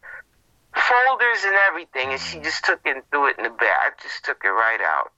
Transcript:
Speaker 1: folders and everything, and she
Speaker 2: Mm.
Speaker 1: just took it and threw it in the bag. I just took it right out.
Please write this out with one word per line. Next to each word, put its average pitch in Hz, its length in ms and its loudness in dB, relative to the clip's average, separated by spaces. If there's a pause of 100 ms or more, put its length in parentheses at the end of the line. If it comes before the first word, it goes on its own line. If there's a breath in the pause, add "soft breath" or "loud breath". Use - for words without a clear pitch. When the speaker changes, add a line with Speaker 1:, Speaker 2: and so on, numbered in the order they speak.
(760 loud breath)
Speaker 1:
folders 240 720 2
and 196 100 2
everything, 165 560 0
and 135 100 -6
she 165 160 -10
Speaker 2:
Mm. 151 60 -14
Speaker 1:
just 160 200 -6
took 180 220 0
it 143 100 0
and 131 160 -12
threw 143 160 2
it - 100 0
in 107 60 -6
the 117 60 -2
bag. 110 480 2
I - 60 -20
just - 200 -14
took - 220 -6
it 98 40 2
right 113 320 0
out. 78 360 0